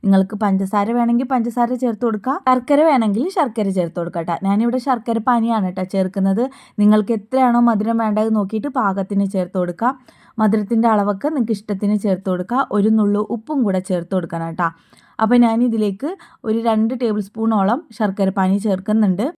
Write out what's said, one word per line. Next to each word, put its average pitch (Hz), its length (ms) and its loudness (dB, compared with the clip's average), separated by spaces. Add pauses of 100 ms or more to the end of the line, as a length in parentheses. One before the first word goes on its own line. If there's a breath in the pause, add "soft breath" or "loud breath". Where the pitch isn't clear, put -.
നിങ്ങൾക്ക് 196 400 2
പഞ്ചസാര 196 420 0 (100)
വേണമെങ്കിൽ 240 380 0
പഞ്ചസാര 240 360 0 (120)
ചേർത്ത് 233 240 -2
കൊടുക്കുക, 220 280 -2 (140)
ശർക്കര 262 400 2
വേണമെങ്കിൽ 233 380 2 (100)
ശർക്കര 226 400 0
ചേർത്ത് 170 240 -2
കൊടുക്കുക 170 300 -4
ട്ടോ. 170 60 -2 (100)
ഞാനിവിടെ 226 400 0
ശർക്കര 233 320 -2 (100)
പാനിയാണ് 226 480 0
ട്ടോ 185 80 -2 (100)
ചേർക്കുന്നത്. 190 500 0 (360 loud breath)
നിങ്ങൾക്ക് 208 380 4
എത്രയാണോ 240 500 2
മധുരം 226 360 0
വേണ്ടത് 214 340 0
നോക്കിയിട്ട് 208 420 -2
പാകത്തിന് 196 560 -2
ചേർത്ത് 185 240 -4
കൊടുക്കുക. 180 320 -2 (500 soft breath)
മധുരത്തിൻ്റെ 220 520 2
അളവൊക്കെ 202 420 0
നിങ്ങൾക്ക് 226 220 -2
ഇഷ്ടത്തിന് 208 480 -2
ചേർത്ത് 190 260 -2
കൊടുക്കുക. 180 340 -2 (120)
ഒരു 202 200 2
നുള്ളു 208 260 2 (120)
ഉപ്പും 277 300 -4
കൂടെ 185 160 0 (100)
ചേർത്ത് 175 240 -4
കൊടുക്കണം 165 420 -6
ട്ടോ. 170 100 0 (540 soft breath)
അപ്പോൾ 220 140 4 (100)
ഞാനിതിലേക്ക് 226 600 0 (400 loud breath)
ഒരു 220 100 0 (100)
രണ്ട് 220 320 0
ടേബിൾ 214 300 -2
സ്പൂണോളം 220 500 0 (180)
ശർക്കര 196 300 0 (100)
പാനി 190 180 2 (100)
ചേർക്കുന്നുണ്ട്. 202 600 0 (120)